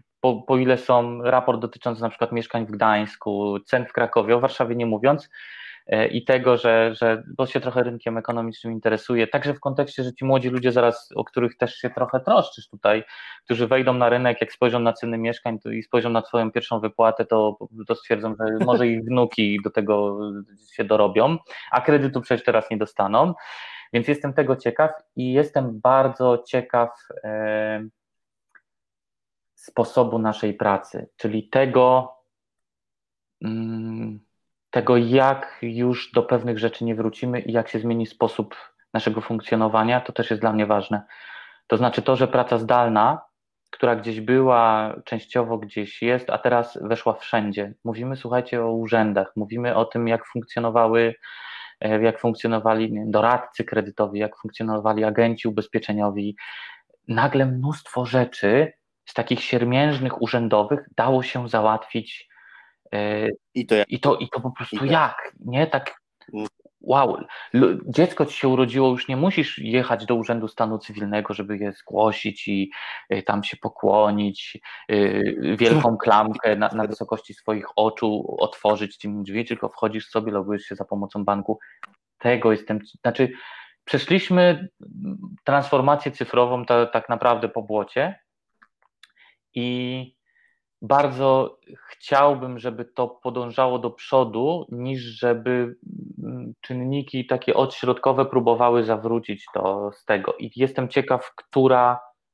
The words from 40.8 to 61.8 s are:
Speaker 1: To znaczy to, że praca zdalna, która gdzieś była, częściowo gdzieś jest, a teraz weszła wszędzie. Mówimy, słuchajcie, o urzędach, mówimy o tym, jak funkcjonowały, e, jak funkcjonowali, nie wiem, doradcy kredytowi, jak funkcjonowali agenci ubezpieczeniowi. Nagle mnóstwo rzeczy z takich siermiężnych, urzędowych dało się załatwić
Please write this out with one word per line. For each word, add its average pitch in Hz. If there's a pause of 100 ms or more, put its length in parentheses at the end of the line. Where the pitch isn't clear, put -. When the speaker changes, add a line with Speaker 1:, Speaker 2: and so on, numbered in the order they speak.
Speaker 1:
To 113
znaczy 120
to, 131
że 127
praca 123
zdalna, 117 (480)
która 123
gdzieś 110
była, 117 (100)
częściowo 117
gdzieś 104
jest, 123
a 107
teraz 120
weszła 113
wszędzie. 104 (100)
Mówimy, 120
słuchajcie, 123
o 117
urzędach, 110
mówimy 113
o 110
tym, 117
jak 113
funkcjonowały, 117 (640)
e, 107
jak 110
funkcjonowali, 113
nie 104
wiem, 107
doradcy 113
kredytowi, 101
jak 107
funkcjonowali 107
agenci 117
ubezpieczeniowi. 104 (720)
Nagle 135
mnóstwo 127
rzeczy 123 (320)
z -
takich 120
siermiężnych, 127
urzędowych 117
dało 127
się 123
załatwić 110 (640)